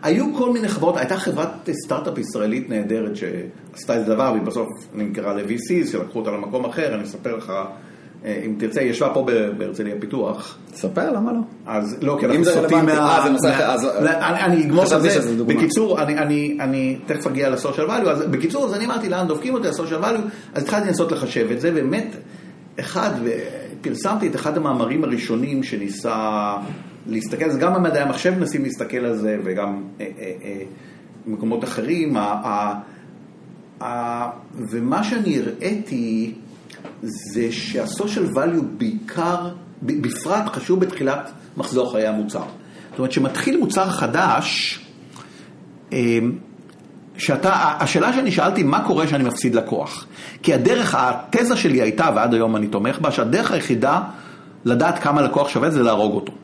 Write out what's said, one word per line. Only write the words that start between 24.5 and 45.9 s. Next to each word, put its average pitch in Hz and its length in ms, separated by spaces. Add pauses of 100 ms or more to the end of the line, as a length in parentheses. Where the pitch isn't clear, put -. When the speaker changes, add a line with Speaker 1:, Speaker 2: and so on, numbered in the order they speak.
Speaker 1:
המאמרים 135 460
הראשונים 127 600
שניסה 107 880 (540)
להסתכל, 113 380
אז 139 120
גם 160 160
במדעי 165 280
המחשב 180 380
מנסים 147 240
להסתכל 127 340
על 120 200
זה, 107 260
וגם, 98 400 (180)
אה, 104 40 (140)
אה, 95 120 (120)
אה, 101 140 (680)
במקומות 113 360
אחרים, 147 540
ה-, 104 260
ה-, 104 300 (1120)
ה-, 120 460 (420)
ומה 127 320
שאני 208 360
הראיתי 117 920 (680)
זה 117 500
שה-social 196 840
value 160 280 (140)
בעיקר, 170 720 (320)
ב-, 139 260
בפרט 202 400
חשוב - 320
בתחילת 139 520 (260)
מחזור - 340
חיי 110 160
המוצר. 107 360 (480)
זאת - 80
אומרת, 131 120
שמתחיל 139 480
מוצר 190 300
חדש, - 880 (1120)